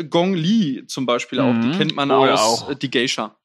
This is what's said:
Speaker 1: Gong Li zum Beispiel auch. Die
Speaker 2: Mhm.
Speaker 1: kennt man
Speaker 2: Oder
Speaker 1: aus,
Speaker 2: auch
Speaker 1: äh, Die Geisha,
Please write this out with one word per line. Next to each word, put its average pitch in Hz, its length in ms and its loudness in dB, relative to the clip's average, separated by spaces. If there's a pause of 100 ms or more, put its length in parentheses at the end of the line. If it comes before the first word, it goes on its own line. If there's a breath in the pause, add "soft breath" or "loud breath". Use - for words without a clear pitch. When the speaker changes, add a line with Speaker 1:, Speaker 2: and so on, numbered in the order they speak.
Speaker 1:
Gong 175 240 2
Li 170 540 0
zum 135 180 -6
Beispiel 120 340 -2
auch. 127 140 2
Die 117 140 0
Speaker 2:
Mhm. 131 100 0
Speaker 1:
kennt 151 180 -2
man 139 140 -2
Speaker 2:
Oder 131 240 4
Speaker 1:
aus, 113 300 2
Speaker 2:
auch - 80 -14
Speaker 1:
äh, 143 40 -4
Die 135 140 -6
Geisha, 120 560 -4